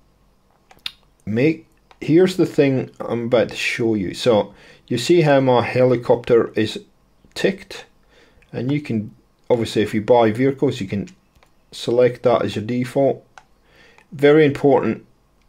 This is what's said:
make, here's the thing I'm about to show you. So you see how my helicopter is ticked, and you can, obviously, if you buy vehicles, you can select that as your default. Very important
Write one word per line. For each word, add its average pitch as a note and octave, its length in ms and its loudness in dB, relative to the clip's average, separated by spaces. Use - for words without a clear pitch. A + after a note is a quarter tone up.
make, B2+ 420 -2
here's F#3 360 2
the E3 100 2
thing C3+ 440 0
I'm A#2 240 -6
about A#2 240 2
to - 80 -14
show - 380 -2
you. G2 200 -4
So G#2 400 0
you B2 120 -4
see E3+ 240 2
how C#3+ 180 4
my B2+ 220 4
helicopter B2 920 0
is - 300 -4
ticked, - 520 -6
and A#2+ 180 -6
you D3 100 -2
can, A#2 340 -6
obviously, A2+ 340 0
if G2+ 120 -4
you A2 80 -2
buy A#2 280 2
vehicles, C3 500 -2
you G2+ 60 -8
can G2 220 -8
select B2 500 0
that A#2+ 200 2
as G#2+ 120 -6
your G#2 100 -6
default. B2 640 -2
Very D3 320 4
important C3+ 640 0